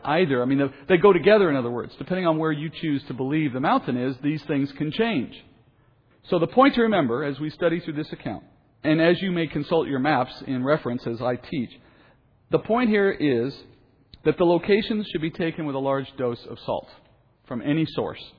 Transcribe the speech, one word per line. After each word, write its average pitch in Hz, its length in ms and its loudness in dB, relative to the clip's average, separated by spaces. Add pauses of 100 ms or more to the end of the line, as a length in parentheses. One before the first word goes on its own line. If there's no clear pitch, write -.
either. 143 380 2
I - 20 0
mean, 139 280 0 (160)
they 190 80 6
go 196 160 6
together, 185 360 6
in 143 60 2
other 120 160 -2
words. 120 280 -8
Depending 180 280 -4
on 160 100 4
where 156 140 0
you 151 180 -4
choose 151 360 -4
to 139 100 -8
believe 135 380 0
the 127 80 -4
mountain 165 360 0
is, 127 220 -2
these 151 240 -2
things 139 300 -2
can 151 180 -6
change. 202 500 -2 (840)
So 180 160 0
the 165 80 2
point 269 260 6
to 240 80 4
remember 156 400 2
as 143 160 -4
we 151 120 -6
study 170 280 0
through 165 140 -8
this 151 200 -8
account, 113 300 -10 (400)
and 156 180 2
as 170 220 4
you 190 80 -2
may 170 160 -2
consult 156 400 0
your 139 140 -2
maps 131 480 0
in 127 160 -2
reference 131 420 -2
as 117 160 -6
I 123 140 0
teach, 120 340 -8 (800)
the 165 80 2
point 226 320 0
here 202 220 2
is 135 440 0 (680)
that 156 120 2
the 185 80 2
locations 208 640 2
should 175 140 -6
be 160 100 -4
taken 165 340 -4
with 139 120 -4
a 135 40 -2
large 135 360 -2
dose 120 300 -4
of 117 120 -14
salt - 300 -6 (580)
from 120 160 -8
any 151 240 0
source, - 520 -6